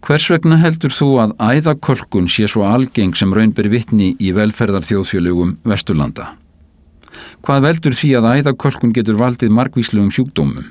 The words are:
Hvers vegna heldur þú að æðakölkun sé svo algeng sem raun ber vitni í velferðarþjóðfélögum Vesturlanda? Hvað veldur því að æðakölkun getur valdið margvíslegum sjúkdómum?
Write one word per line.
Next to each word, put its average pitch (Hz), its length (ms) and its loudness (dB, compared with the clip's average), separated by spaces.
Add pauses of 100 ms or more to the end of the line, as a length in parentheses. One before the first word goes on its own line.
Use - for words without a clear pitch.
Hvers 147 240 0
vegna 160 300 4
heldur 160 320 0
þú 143 140 0 (120)
að 107 160 2
æðakölkun 127 960 0
sé 107 160 0
svo 104 160 0
algeng 110 540 0
sem 98 180 0
raun 110 160 4
ber 104 160 -2
vitni 104 460 0 (100)
í 95 140 0
velferðarþjóðfélögum 95 1200 0 (100)
Vesturlanda? 87 640 -4 (1120)
Hvað 139 220 2
veldur 160 320 0
því 147 180 2
að 113 120 2 (100)
æðakölkun 135 580 0
getur 110 240 0
valdið 120 380 0
margvíslegum 113 580 0
sjúkdómum? 85 560 -4